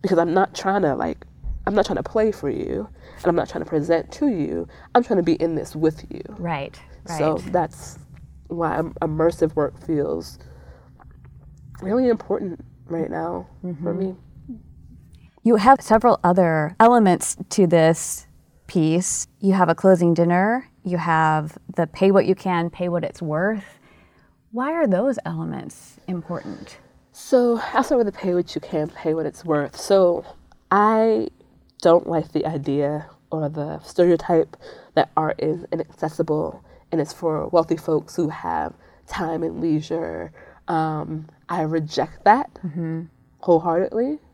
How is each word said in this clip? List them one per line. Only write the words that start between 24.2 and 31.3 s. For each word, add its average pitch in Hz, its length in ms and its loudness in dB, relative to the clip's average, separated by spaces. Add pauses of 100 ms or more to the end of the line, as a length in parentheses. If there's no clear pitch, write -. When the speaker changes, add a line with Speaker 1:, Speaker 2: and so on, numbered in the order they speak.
Speaker 2:
Why 254 220 -4
are 330 140 2
those 214 380 0
elements - 840 -10
important? - 680 -10 (340)
Speaker 1:
So 240 480 2 (140)
I'll 262 100 2
start 254 200 2
with 202 100 0
the - 60 -16
pay 180 140 -2
what 175 220 -2
you 151 60 -4
can, 151 280 -4
pay - 240 -4
what 160 140 -2
it's - 180 -12
worth. 147 340 -2
So 185 460 2 (460)
I 220 560 2 (540)